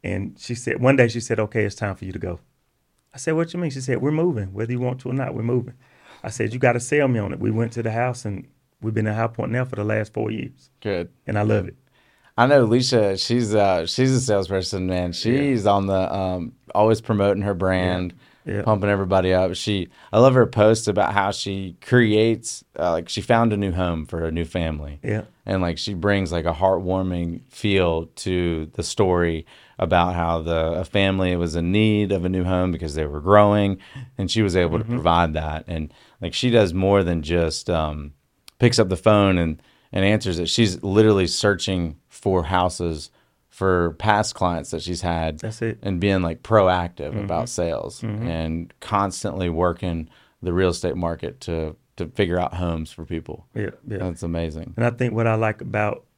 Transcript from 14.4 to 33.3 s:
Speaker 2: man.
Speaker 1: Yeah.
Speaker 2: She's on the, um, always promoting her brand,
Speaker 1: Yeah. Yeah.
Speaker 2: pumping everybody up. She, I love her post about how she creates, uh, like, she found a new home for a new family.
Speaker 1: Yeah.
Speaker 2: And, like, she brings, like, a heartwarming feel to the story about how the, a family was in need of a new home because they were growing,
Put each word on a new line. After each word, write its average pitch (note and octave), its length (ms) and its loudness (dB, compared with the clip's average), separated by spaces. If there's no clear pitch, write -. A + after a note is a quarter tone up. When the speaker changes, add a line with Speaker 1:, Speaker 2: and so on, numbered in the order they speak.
Speaker 2:
man. F2+ 220 -2
Speaker 1:
Yeah. - 20 -8
Speaker 2:
She's B2 540 0
on G2+ 200 4
the, F#2+ 280 0
um, F#2 380 -4
always A2 260 4
promoting G2+ 440 2
her G2+ 100 0
brand, F2+ 580 0
Speaker 1:
Yeah. G2 120 -6
Yeah. G2+ 60 -4
Speaker 2:
pumping G#2 280 2
everybody F#2+ 420 2
up. F#2 220 2
She, F#2+ 340 -4
I G#2 60 4
love C3 160 8
her B2 100 8
post A2 440 4
about G2 260 2
how G2+ 160 2
she F#2+ 500 -8
creates, A2+ 840 2
uh, F2 120 0
like, E2 180 -2
she - 120 -6
found A2+ 320 2
a G#2 40 0
new G2+ 140 0
home E2+ 340 -2
for E2 200 -6
a D#2+ 80 -2
new E2+ 120 -2
family. D2+ 600 -6
Speaker 1:
Yeah. G#2+ 180 -4
Speaker 2:
And, F#2+ 160 0
like, E2+ 160 -2
she G2+ 160 -6
brings, F#2+ 380 0
like, E2+ 120 -2
a E2+ 80 0
heartwarming F2+ 1000 0
feel F2 560 0
to F2 580 -2
the F2+ 80 -6
story F2 640 0
about F2+ 380 2
how E2+ 260 0
the, E2 380 0
a F#2+ 40 -4
family F#2+ 520 0
was E2+ 180 -2
in E2+ 160 0
need G#2 400 2
of F#2 140 0
a F2+ 40 0
new F#2 160 0
home F#2 280 0
because D#2+ 240 -6
they D#2 100 -2
were D2 140 -8
growing, G2+ 580 4